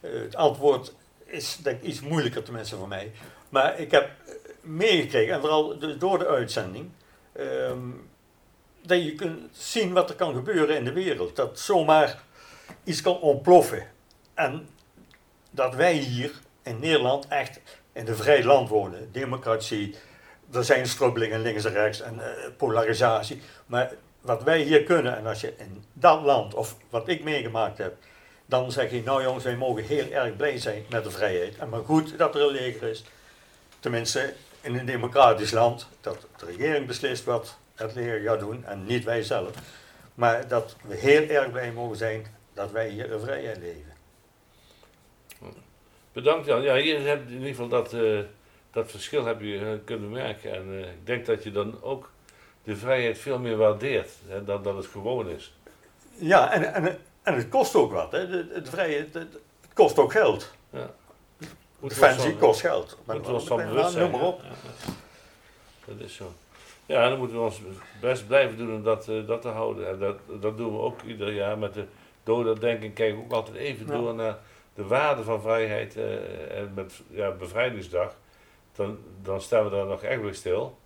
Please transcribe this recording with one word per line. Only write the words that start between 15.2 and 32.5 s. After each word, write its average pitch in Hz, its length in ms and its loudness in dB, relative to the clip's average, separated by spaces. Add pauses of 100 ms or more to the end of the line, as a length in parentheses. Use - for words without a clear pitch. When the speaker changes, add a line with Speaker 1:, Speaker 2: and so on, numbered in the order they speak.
Speaker 1:
dat 127 240 0
wij 170 180 4
hier 127 380 -2 (320)
in 113 160 -8
Nederland 139 480 2
echt - 320 -4 (340)
in 110 140 -8
een 113 80 -2
vrij 120 280 6
land 123 260 6
wonen. 101 420 -2
Democratie, 113 840 -4 (580)
er 123 100 0
zijn 127 240 2
strubbelingen 113 540 0
links 110 240 -2
en 107 60 0
rechts 107 300 0
en, 113 180 -10
eh, 123 280 -10 (100)
polarisatie. 113 840 2 (240)
Maar 123 260 0 (300)
wat 117 220 -2
wij 160 180 4
hier 147 220 6
kunnen, 135 340 2
en 107 80 -8
als 107 160 -6
je - 160 -8
in 98 260 -16 (100)
dat 160 280 6
land, 120 320 2
of - 220 -6 (140)
wat 113 180 -4
ik 165 160 -2
meegemaakt 113 540 -2
heb, 95 180 -8 (500)
dan 127 260 0
zeg 123 200 -2
je, 123 120 -4
nou 135 200 0
jongens, 127 200 -2
wij 123 120 -2
mogen 120 280 -2
heel 139 280 -2
erg 120 240 -2
blij 135 220 -2
zijn 110 320 -6
met 113 140 -2
de 104 80 -8
vrijheid. 95 460 -2
En 131 120 -8
maar 113 140 -6
goed 156 340 2
dat 156 180 2
er 143 60 2
een 143 100 4